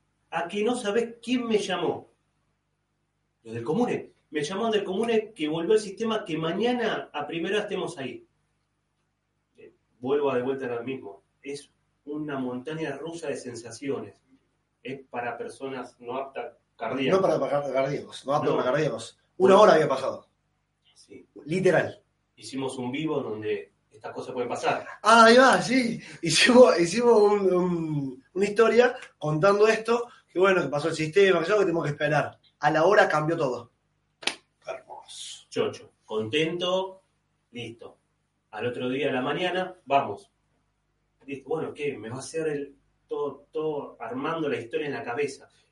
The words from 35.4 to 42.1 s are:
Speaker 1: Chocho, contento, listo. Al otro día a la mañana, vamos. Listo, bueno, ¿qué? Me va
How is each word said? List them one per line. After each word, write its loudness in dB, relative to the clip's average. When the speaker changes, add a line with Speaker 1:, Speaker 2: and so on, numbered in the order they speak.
Speaker 1:
Chocho, -6
contento, -2
listo. -16
Al -8
otro -6
día -2
a -2
la -2
mañana, -4
vamos. -2
Listo, -12
bueno, -4
¿qué? -6
Me -14
va -10